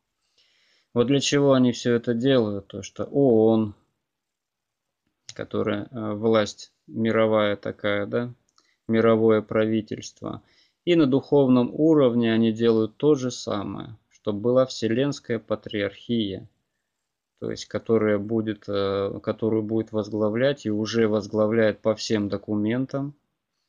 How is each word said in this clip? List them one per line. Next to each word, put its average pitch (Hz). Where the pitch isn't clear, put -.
Вот 120
для 139
чего 139
они 127
всё 120
это 117
делают, 117
то 101
что -
оон, 110
которая, 104
э, 107
власть 107
мировая 110
такая, 101
да, 120
мировое 110
правительство, -
и 170
на 160
духовном 127
уровне 127
они 113
делают 110
то 151
же 127
самое, 101
чтобы 104
была 123
Вселенская 123
Патриархия, 104
то 110
есть 107
которая 107
будет, 107
э, 98
которую 110
будет 110
возглавлять 110
и 107
уже 107
возглавляет 107
по 110
всем 104
документам, 120